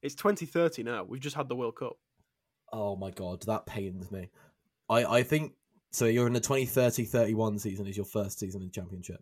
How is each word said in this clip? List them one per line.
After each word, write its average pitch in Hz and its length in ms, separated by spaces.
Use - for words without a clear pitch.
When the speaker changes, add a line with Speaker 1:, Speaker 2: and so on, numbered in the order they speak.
Speaker 1:
It's 143 140
twenty 202 320
thirty 165 360
now. 113 200
We've 110 180
just 139 140
had 139 140
the 123 60
World 120 220
Cup. 123 160
Speaker 2:
Oh 101 240
my 95 160
God, 90 320
that 110 240
pains 92 440
me. 95 200
I, 117 160
I 123 180
think, 151 300
so - 140
you're 120 220
in 120 60
the 120 80
twenty 135 240
thirty 120 400
thirty-one 110 540
season 101 280
is 98 80
your 104 100
first 101 340
season 95 220
in 92 100
Championship? 90 500